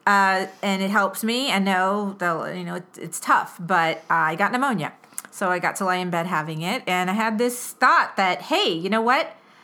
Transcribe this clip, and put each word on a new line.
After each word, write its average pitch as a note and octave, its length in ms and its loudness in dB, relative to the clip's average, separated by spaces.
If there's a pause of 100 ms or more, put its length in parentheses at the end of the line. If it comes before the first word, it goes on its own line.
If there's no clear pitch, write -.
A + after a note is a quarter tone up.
uh, F#3+ 400 4 (180)
and G3 180 0
it G3 80 0
helps G3 320 2
me. A#3+ 280 0
And F#3+ 160 2
no, G3 540 0
the, E3 360 -2
you F3+ 80 -8
know, F3 120 -6
it, F3 100 -10 (120)
it's - 220 -10
tough, - 400 0
but E3+ 500 0
I E3 260 2
got G3+ 180 0
pneumonia. B3 400 -2 (380)
So F#3+ 180 -2
I F3+ 100 0
got E3+ 180 -2
to G3+ 60 -6
lie F3+ 140 0
in F3+ 120 -4
bed F3 180 -2
having D#3 340 -4
it, G3+ 260 -4
and F3+ 220 0
I F#3+ 40 0
had A3 260 0
this B3 340 -2
thought C#4 420 4
that, F#3 280 0
hey, D#4+ 280 0
you E3+ 180 -2
know A3 120 2
what? C4+ 340 0 (280)